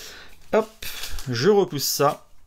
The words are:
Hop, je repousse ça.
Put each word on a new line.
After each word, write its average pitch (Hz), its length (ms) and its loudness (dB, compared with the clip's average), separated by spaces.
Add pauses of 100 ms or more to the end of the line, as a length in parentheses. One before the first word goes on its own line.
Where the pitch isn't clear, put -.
(520)
Hop, - 340 0 (440)
je 123 180 2
repousse 180 360 4
ça. - 420 0 (200)